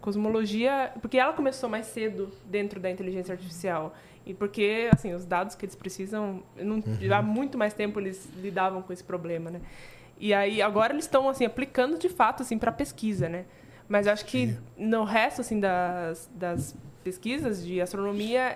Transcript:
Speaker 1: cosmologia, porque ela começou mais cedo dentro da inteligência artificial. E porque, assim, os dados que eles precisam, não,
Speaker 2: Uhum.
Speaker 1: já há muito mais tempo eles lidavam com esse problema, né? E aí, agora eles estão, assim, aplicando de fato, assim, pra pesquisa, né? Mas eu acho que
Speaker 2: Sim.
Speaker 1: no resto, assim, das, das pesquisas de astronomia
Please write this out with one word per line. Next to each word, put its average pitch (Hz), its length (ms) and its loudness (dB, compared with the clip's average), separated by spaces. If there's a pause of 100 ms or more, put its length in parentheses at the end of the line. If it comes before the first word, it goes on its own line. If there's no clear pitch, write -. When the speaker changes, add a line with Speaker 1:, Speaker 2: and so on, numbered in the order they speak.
Speaker 1:
cosmologia, 220 1000 2
porque 240 160 0
ela 269 160 6
começou 269 360 0
mais 220 180 -4
cedo 202 420 -4 (160)
dentro 202 340 -2
da 185 100 -2
inteligência 185 440 -4
artificial. 175 600 -4 (320)
E 190 80 -10
porque, 208 580 0
assim, 208 220 6
os 180 100 -6
dados 180 320 0
que - 100 -8
eles 190 100 -12
precisam, 196 680 -6 (160)
não, 214 200 -2
Speaker 2:
Uhum. 214 240 -2
Speaker 1:
já 202 180 4
há - 20 2
muito 240 380 0
mais 208 160 0
tempo 208 240 -2
eles 190 280 -8 (140)
lidavam 190 400 -2
com 185 100 -12
esse 180 120 -10
problema, 170 480 -6
né? 175 100 -10 (580)
E 208 140 2
aí, 202 300 4
agora 214 300 4
eles 302 120 -2
estão, 269 240 4
assim, 262 160 2
aplicando 262 540 0
de 359 100 2
fato, 240 320 4
assim, 233 160 -2
pra 226 140 2
pesquisa, 208 580 -2
né? 180 160 -6 (420)
Mas 208 200 4
eu 208 60 6
acho 208 120 -2
que 254 220 2
Speaker 2:
Sim. 220 100 0 (200)
Speaker 1:
no 220 260 2
resto, 220 380 2
assim, 226 180 0
das, 180 720 0
das 175 420 -4 (280)
pesquisas 214 600 -2
de 180 160 -2
astronomia 208 760 0